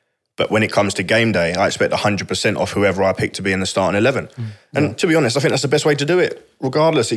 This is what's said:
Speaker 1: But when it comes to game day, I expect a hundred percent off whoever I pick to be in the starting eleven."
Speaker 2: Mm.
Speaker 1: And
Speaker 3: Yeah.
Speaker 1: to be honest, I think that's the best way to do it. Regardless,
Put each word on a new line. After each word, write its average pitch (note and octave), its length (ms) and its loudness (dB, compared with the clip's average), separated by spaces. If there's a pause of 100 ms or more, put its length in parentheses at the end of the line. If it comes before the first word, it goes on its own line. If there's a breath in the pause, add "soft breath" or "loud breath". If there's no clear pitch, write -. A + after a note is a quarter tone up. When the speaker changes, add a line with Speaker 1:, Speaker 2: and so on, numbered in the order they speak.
(360)
Speaker 1:
But - 140 -2
when G#2+ 120 2
it G#2 100 -2
comes G2+ 220 0
to G2 80 -4
game A2 300 2
day, F2 220 0
I F#2+ 120 2
expect - 280 0
a - 20 0
hundred G2 320 -2
percent G2 300 -2
off F#2+ 140 -2
whoever G2 300 2
I F#2+ 120 2
pick - 200 -4
to - 80 -10
be G2 100 -2
in F#2+ 80 0
the F#2 60 -2
starting F#2+ 320 0
eleven." A#2 280 0 (120)
Speaker 2:
Mm. A#2+ 60 -6 (300 loud breath)
Speaker 1:
And D3+ 140 0
Speaker 3:
Yeah. G2 60 -6
Speaker 1:
to - 120 -2
be D#3+ 80 4
honest, C3 240 2
I - 20 -2
think C#3+ 120 0
that's - 100 -2
the C#3+ 60 -2
best C#3+ 180 0
way D3+ 80 4
to C#3 100 -2
do F3 140 2
it. - 280 -2 (140)
Regardless, D3 560 2